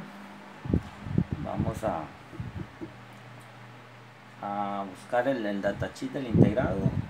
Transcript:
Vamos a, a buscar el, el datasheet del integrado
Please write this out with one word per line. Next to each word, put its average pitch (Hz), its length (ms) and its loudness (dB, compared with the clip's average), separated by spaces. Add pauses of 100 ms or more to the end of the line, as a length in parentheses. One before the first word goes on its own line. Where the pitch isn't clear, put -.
(1400)
Vamos - 400 0
a, 87 200 0 (2500)
a 101 440 -2
buscar 120 420 0
el, 123 180 2
el 101 160 0
datasheet 101 500 -2
del - 160 -4
integrado 107 520 8 (300)